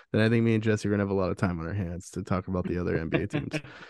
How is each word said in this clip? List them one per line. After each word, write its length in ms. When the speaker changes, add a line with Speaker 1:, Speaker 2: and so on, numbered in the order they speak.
Speaker 1:
Then 100
I 80
think 140
me 100
and 80
Jesse 260
are 20
gonna 120
have 80
a 40
lot 160
of 60
time 240
on 60
our 80
hands 380
to 100
talk 260
about 180
the 120
other 180
N 140
B 80
A 80
teams. 280
Speaker 2:
<laughs> 100